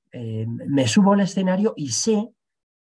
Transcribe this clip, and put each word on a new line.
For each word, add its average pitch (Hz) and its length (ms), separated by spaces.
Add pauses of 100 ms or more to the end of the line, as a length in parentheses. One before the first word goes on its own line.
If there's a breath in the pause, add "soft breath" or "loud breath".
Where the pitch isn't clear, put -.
(120)
eh, 113 360
me 123 400
subo 202 260
al 202 80
escenario 190 540
y 143 140
sé, 220 400 (560)